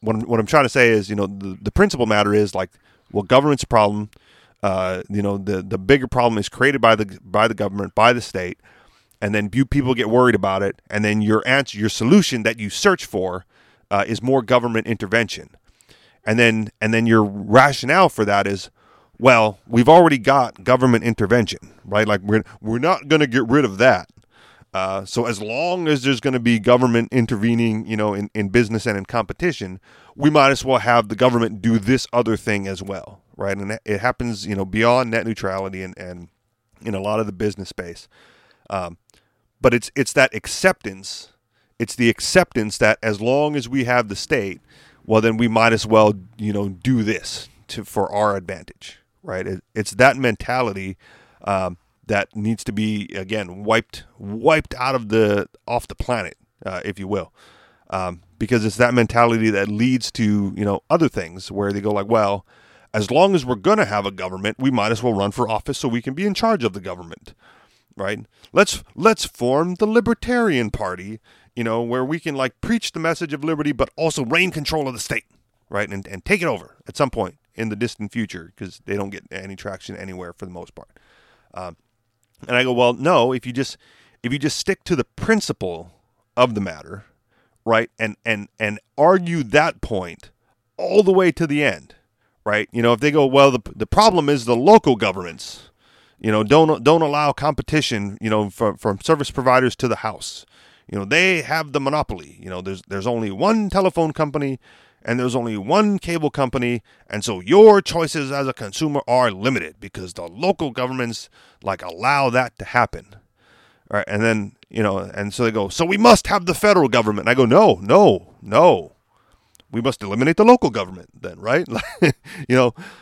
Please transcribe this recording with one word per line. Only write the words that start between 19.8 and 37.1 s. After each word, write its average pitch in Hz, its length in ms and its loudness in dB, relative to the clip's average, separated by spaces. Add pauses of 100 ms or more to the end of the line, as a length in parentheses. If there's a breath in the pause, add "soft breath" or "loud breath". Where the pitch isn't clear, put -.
already 160 280 8
got 123 480 0
government 123 400 4
intervention, 110 680 0 (100)
right? 104 240 0
Like, 101 140 0
we're, 104 220 2 (180 loud breath)
we're 110 160 -2
not 160 300 -2
gonna 151 180 4
get 123 200 0
rid 135 200 4
of 95 100 -8
that. 107 320 4 (640 soft breath)
Uh, 95 320 -4
so 117 220 -4
as 107 160 -4
long 160 460 -4
as 139 160 0
there's 131 160 0
gonna 127 200 -2
be 117 180 2
government 120 540 4
intervening, 117 760 0
you 107 120 -4
know, 107 160 0
in, 101 200 -6
in 104 140 -4
business 110 380 0
and 104 100 -2
in 98 80 -8
competition, 107 720 -6 (380 soft breath)
we 147 140 2
might 139 200 6
as 131 140 -2
well 127 140 2
have 117 320 2
the 110 60 -6
government 117 440 2
do 113 180 2
this 120 340 0
other 113 240 0
thing 101 300 -4
as 95 160 -8
well, 95 380 -12 (160)
right? 98 200 -4
And 101 280 -8
it 101 160 -4
happens, 120 460 -4
you 104 100 -4
know, 95 80 -4
beyond 117 460 2
net 110 160 -2
neutrality 98 560 -6
and, 92 140 -12
and 90 320 -16 (560)
in 110 100 -6
a 95 60 -4
lot 107 200 -2